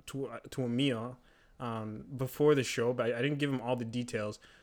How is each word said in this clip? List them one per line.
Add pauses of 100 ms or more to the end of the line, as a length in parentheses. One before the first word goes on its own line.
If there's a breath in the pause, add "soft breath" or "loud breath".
to,
uh, (120)
to
Emil, (400)
um, (100)
before
the
show,
but
I,
I
didn't
give
him
all
the
details. (220 soft breath)